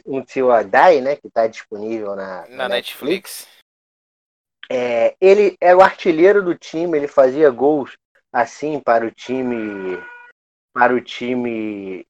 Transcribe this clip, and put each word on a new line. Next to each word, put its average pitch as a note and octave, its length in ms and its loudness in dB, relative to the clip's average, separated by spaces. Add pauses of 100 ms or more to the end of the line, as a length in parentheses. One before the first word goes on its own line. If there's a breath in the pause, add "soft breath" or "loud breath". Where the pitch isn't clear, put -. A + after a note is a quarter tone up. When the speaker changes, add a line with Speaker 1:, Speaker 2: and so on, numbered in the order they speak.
Speaker 1:
Until B2+ 460 -2
I A2+ 120 4
Die, C3+ 380 4
né, C#3 140 -4
que - 160 -20
tá A2+ 160 0
disponível G#2+ 680 -10
na, F#2+ 320 -12
Speaker 2:
Na B2 80 -20
Speaker 1:
na B2+ 140 -6
Netflix. - 720 -6
Speaker 2:
Netflix. - 140 -20 (1120)
Speaker 1:
É, A#2+ 540 0
ele G3 400 4
era F3+ 160 6
o F#3 60 6
artilheiro F#3+ 600 2
do F3 120 -4
time, E3 420 -6
ele C#3+ 100 -4
fazia C#3 440 4
gols C3 440 -2 (380)
assim C#3 460 -4
para A#2 260 0
o A2+ 60 -8
time, A2 840 -8 (800)
para B2 180 2
o B2 80 0
time A2 1120 -8